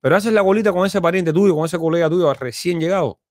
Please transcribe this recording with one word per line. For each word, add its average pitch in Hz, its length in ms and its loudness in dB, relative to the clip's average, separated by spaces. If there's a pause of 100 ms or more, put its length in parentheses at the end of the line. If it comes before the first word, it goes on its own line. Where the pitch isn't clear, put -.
Pero 139 120 2
haces 214 180 0
la 208 100 2
colita 202 300 2
con 180 120 0
ese 196 140 -2
pariente 170 320 0
tuyo, 185 240 4
con 156 100 -2
ese 170 120 -6
colega 165 320 0
tuyo 160 240 2
recién 160 460 -6
llegado. 165 400 -2 (120)